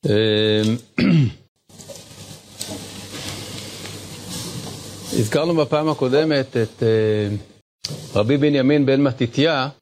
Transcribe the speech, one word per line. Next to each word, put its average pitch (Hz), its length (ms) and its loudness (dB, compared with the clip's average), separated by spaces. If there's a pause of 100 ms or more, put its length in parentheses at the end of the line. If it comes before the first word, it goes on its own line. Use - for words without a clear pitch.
אה, 107 520 2 (360)
<clears throat> - 60 2 (4000)
הזכרנו 151 360 0
בפעם 151 340 2
הקודמת 139 680 0
את, 113 260 -2
אה, 110 440 2 (840)
רבי 113 240 2
בנימין 143 480 4
בן 135 160 4
מתתיה 135 680 0 (120)